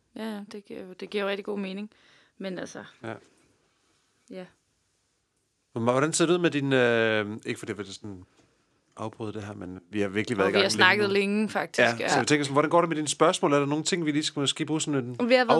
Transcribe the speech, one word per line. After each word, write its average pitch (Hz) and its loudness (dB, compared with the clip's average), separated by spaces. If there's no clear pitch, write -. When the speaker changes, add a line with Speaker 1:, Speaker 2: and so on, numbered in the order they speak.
Speaker 1:
Ja, 214 -10
ja, 202 -10
det 208 -16
giver 226 -14
jo, 185 -16
det 190 -12
giver 202 -4
jo 196 -2
rigtig 196 -6
god 208 -6
mening. 196 -8
Men 190 -8
altså - -12
Speaker 2:
Ja. 113 -8
Speaker 1:
Ja. 185 -16
Speaker 2:
Men 117 -4
hvordan 131 2
ser 170 2
det 160 2
ud 180 2
med 165 2
din... 139 0
Øh, 113 2
ikke 123 -8
for - -12
det, 101 -6
for 101 -10
det 95 -14
sådan 95 -14
afbryde 107 -10
det 104 -10
her, 104 -12
men 95 -12
vi 104 -2
har 101 2
virkelig 104 -2
været 95 4
Speaker 1:
Og 98 4
Speaker 2:
i 98 0
Speaker 1:
vi - 2
Speaker 2:
gang 202 4
Speaker 1:
har 196 0
snakket 196 4
Speaker 2:
længe 202 2
nu. - 2
Speaker 1:
længe, 214 0
faktisk, - -4
Speaker 2:
Ja, - -4
Speaker 1:
ja. - 0
Speaker 2:
så 143 4
jeg - 0
tænker 147 4
sådan, 139 -4
hvordan 151 4
går 170 6
det 170 0
med 156 -2
dine 151 -4
spørgsmål? 165 4
Er 143 6
der 143 2
nogle 151 -2
ting, 170 -2
vi 151 0
lige 151 0
skal 147 -6
måske 139 -2
bruge 151 -2
sådan 143 -2
en 123 -4
Speaker 3:
Vi 254 6
har 254 4
været 226 4